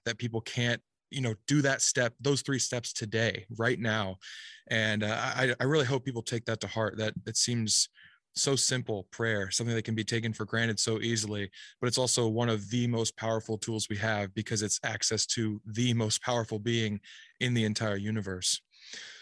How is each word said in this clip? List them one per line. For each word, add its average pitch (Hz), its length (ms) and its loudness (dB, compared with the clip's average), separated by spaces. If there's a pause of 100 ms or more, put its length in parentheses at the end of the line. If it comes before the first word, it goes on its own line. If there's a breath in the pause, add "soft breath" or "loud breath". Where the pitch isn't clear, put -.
that 113 140 -4
people 117 220 -2
can't, 120 420 0 (280)
you 139 100 -4
know, 117 140 0 (120)
do 143 160 4
that 135 200 2
step, 123 380 2
those 135 220 2
three 135 160 0
steps - 340 -2
today, 110 540 0 (100)
right 117 220 2
now. 107 380 0 (520 loud breath)
And, 110 360 2
uh, 110 120 0 (200)
I, 127 240 2
I 127 40 0
really 143 220 4
hope 131 180 0
people 117 180 -4
take - 240 -2
that 113 160 -2
to 101 40 -2
heart, 107 320 0
that 110 160 0 (120)
it 113 100 -4
seems 117 520 2 (460 loud breath)
so 139 220 2
simple, 120 560 0
prayer, 107 400 0
something 117 240 0
that 110 80 0
can 113 100 -2
be 110 80 0
taken 113 300 0
for 107 120 -6
granted 113 360 0
so 113 200 2
easily, 107 480 -2 (320 loud breath)
but 120 60 0
it's 120 120 2
also 123 280 4
one 117 220 2
of 104 220 0
the 120 180 2
most 113 280 0
powerful 113 400 -2
tools 110 320 -4
we 107 100 -4
have 104 360 0
because 107 280 -2
it's 104 200 0
access 110 440 0
to 107 380 -2
the 117 300 2
most 110 260 2
powerful 117 380 -2
being 110 400 0 (400 loud breath)
in 123 160 2
the 113 100 4
entire 107 300 0
universe. 98 680 -2 (600 loud breath)